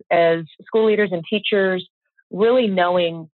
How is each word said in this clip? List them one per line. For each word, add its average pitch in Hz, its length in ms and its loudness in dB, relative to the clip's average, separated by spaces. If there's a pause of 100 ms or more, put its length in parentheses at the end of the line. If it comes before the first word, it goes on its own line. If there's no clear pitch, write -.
(120)
as 165 320 2 (220)
school 220 200 0
leaders 208 280 0
and 170 160 -6
teachers 190 580 -2 (440)
really 226 360 2
knowing 175 720 -2